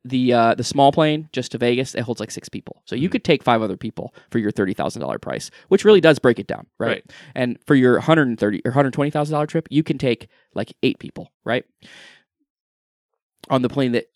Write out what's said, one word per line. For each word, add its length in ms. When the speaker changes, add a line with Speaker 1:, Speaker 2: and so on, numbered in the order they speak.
Speaker 1:
the, 280
uh, 240
the 80
small 260
plane 400
just 220
to 60
Vegas, 360
it 60
holds, 180
like, 140
six 160
people. 380
So 100
you 100
Speaker 2:
Mm-hmm. 60
Speaker 1:
could 120
take 200
five 180
other 140
people 360
for 80
your 100
thirty 240
thousand 280
dollar 180
price, 320
which 160
really 160
does 180
break 220
it 80
down, 180
right? 80
Speaker 2:
Right. 240
Speaker 1:
And 200
for 100
your 240
hundred 260
and 120
thirty 260
or 80
hundred 200
twenty 200
thousand 220
dollar 120
trip, 240
you 140
can 120
take, 300
like, 180
eight 160
people, 320
right? 200
On 140
the 60
plane 240
that 240